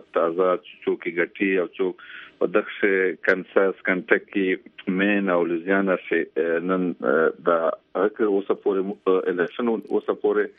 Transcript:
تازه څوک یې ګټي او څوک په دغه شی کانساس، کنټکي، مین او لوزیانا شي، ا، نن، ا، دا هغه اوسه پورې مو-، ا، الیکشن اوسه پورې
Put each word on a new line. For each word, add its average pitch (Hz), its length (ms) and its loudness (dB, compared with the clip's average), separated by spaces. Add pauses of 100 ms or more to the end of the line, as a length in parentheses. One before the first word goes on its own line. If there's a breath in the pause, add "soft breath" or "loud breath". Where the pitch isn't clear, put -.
(140)
تازه 87 460 2 (260)
څوک 90 220 -2
یې 85 100 -6
ګټي 95 400 -2
او 87 100 0
څوک 92 260 -4 (460 loud breath)
په - 80 0
دغه 95 340 -2
شی 95 420 2
کانساس، 95 500 2 (140)
کنټکي، 95 680 0 (320)
مین 98 420 0
او 85 160 2
لوزیانا 92 500 0 (140)
شي، 82 120 0
ا، 82 420 -2
نن، 90 280 0
ا، 65 240 0 (300)
دا 82 260 2 (240)
هغه 101 280 0
اوسه 98 300 0
پورې 95 280 -2
مو-، 98 260 -6
ا، 92 220 2
الیکشن 87 380 -2
اوسه 104 460 -2
پورې 104 320 0 (140 loud breath)